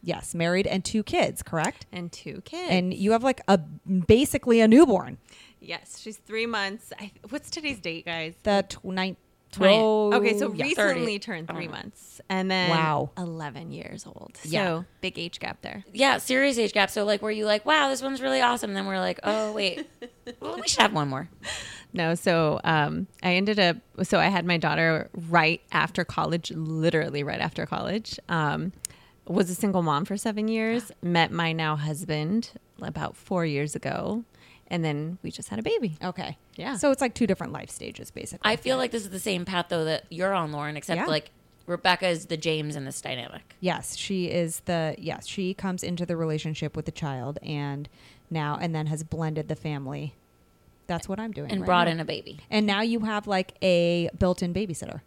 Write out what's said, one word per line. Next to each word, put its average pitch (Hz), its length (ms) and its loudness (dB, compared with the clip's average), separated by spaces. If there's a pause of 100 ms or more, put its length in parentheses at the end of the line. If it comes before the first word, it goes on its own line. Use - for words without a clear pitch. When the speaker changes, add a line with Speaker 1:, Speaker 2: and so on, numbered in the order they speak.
Speaker 1:
Yes, - 320 -6
married 175 340 2
and 185 180 0
two 214 180 0
kids, - 400 0
correct? 165 480 -2
Speaker 2:
And 175 200 -8
two - 340 -12
kids. 339 260 -6
Speaker 1:
And 185 220 2
you 196 180 0
have, 226 120 2
like, 262 260 0
a, 196 80 8
basically 202 1040 4
a 220 60 10
newborn. 220 500 8 (420)
Speaker 2:
Yes, - 400 -12
she's 214 180 -12
three 220 280 -4
months. 208 520 -4
I, 202 140 -12 (180)
what's 294 200 -8
today's 294 300 -4
date, 165 260 -8
guys? 165 280 -6 (100)
Speaker 1:
The 202 260 4
tw-, - 160 -12
nine, 190 320 -2 (340)
Speaker 3:
Twenty. 190 260 4
Speaker 1:
oh, 214 360 4
Speaker 2:
Okay, 220 240 4
so 202 160 0
Speaker 1:
yeah. 170 100 -4
Speaker 2:
recently 294 100 -2 (320)
Speaker 3:
Thirty. 208 140 -4
Speaker 2:
turned 170 300 -10
Speaker 3:
I - 40 -8
don't - 40 -8
Speaker 2:
three 170 80 -6
Speaker 3:
know. 160 80 -10
Speaker 2:
months. - 560 -16
And 190 220 2
then 185 180 2
Speaker 1:
Wow. 156 480 2
Speaker 2:
eleven 156 540 -10
years - 340 -14
old. - 320 -20
So - 100 -14
Speaker 1:
Yeah. 170 360 0 (180)
Speaker 2:
big 185 160 -6
age 170 220 -8
gap - 240 -10
there. 196 280 -10
Speaker 3:
Yeah, 247 280 4
serious 262 400 2
age 214 120 2
gap. 196 200 2
So, 208 120 0
like, 202 200 0
were 214 80 -2
you 214 160 -2
like, 208 180 2
"Wow, 294 240 4
this 262 140 -2
one's 269 180 -4
really 269 200 2
awesome." 240 340 2
Then 196 100 -2
we're 190 140 -2
like, 185 240 -2
"Oh, 214 300 0
wait, 202 340 -2 (260)
Speaker 2:
<laughs> - 260 -16
Speaker 3:
well, - 220 -6
we 659 60 -4
should - 140 2
have 214 120 6
one 147 140 0
more." 139 220 -6 (640)
Speaker 2:
No, 165 200 0
so, 165 500 2
um, 156 440 2 (160)
I 180 100 2
ended 202 260 2
up, 175 180 4 (260)
so 185 160 4
I 160 80 6
had 180 180 2
my 175 120 4
daughter 160 520 2 (200)
right 165 320 4 (100)
after 165 340 0
college, 160 460 -2
literally 160 720 0
right - 180 -2
after - 240 -2
college. - 540 -4 (100)
Um, 156 420 0 (540)
was 175 240 2
a 180 60 -6
single 185 260 2
mom 156 240 2
for 196 100 -6
seven 214 320 -2
years, 226 500 -2
Speaker 3:
<gasps> - 40 -16
Speaker 2:
met 170 300 4
my 165 220 0
now 156 220 0
husband 156 760 -2 (320)
about 156 320 -6
four 175 320 -2
years 147 280 -2
ago, 214 480 -4 (440)
and 170 180 -2
then 156 380 -4
we 170 80 -6
just - 180 -12
had 202 100 -6
a 220 40 -6
baby. 247 400 0
Speaker 1:
Okay. - 340 -6 (180)
Speaker 2:
Yeah. 240 220 -8
Speaker 1:
So 285 140 4
it's, 269 100 2
like, 247 140 0
two 240 120 2
different 170 260 -2
life - 160 -10
stages, - 420 -14
basically. - 300 -12 (100)
Speaker 3:
I 226 40 2
feel 247 220 -2
like 247 140 -2
this 233 120 -6
is 196 80 -10
the 190 80 -8
same 180 260 -2
path, 180 240 -2
though, 165 160 0
that 156 240 -2
you're 185 240 -2
on, 165 180 -2
Lauren, 147 260 -6
except, 165 220 -2
Speaker 1:
Yeah. 240 60 0
Speaker 3:
like, 151 240 -2 (380)
Rebecca 180 400 2
is 165 180 0
the 165 120 -4
James 156 380 0
in 139 100 -6
this 139 160 -8
dynamic. - 600 -10
Speaker 1:
Yes, 175 340 -2
she 185 360 -2
is 165 340 -2
the, 160 320 -2
yes, - 300 -8
she 190 260 -4
comes 185 300 -4
into 175 220 -4
the 170 120 -2
relationship 156 580 -4
with 151 100 -6
the 160 60 -6
child 139 520 -6
and 143 440 -6 (440)
now, 147 280 -2
and 170 160 -2
then 156 120 -2
has 156 160 -4
blended 156 440 -4
the 156 80 -4
family. 143 600 -8 (720)
That's 170 200 -4
what 190 120 -4
I'm 226 120 -8
doing 143 200 -8
Speaker 3:
And 190 100 -2
Speaker 1:
right 180 60 -4
Speaker 3:
brought 175 180 6
Speaker 1:
now. 170 80 2
Speaker 3:
in 165 60 -4
a 160 60 -4
baby. - 340 -8 (100)
Speaker 1:
And 214 160 2
now 202 160 2
you 233 200 0
have, 214 260 -2
like, 190 340 0
a 175 480 4 (100)
built-in 180 340 2
babysitter. 180 540 -6